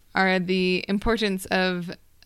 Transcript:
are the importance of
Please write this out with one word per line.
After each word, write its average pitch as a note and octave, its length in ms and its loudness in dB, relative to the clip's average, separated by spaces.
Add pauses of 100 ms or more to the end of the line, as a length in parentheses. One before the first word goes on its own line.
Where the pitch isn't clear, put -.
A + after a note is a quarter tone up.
(160)
are F#3 240 2
the F#3 480 0
importance G#3 600 0
of F#3 440 -2 (340)